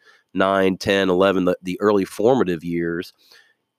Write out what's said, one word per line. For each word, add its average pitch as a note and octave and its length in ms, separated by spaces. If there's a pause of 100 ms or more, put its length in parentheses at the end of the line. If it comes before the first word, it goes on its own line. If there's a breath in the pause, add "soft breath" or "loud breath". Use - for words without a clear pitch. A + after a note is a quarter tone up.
(340 soft breath)
nine, F#2+ 420
ten, G2 340
eleven, F#2 360
the, F2+ 160
the F2+ 180
early G2+ 240
formative F#2+ 600
years, E2+ 500 (640 soft breath)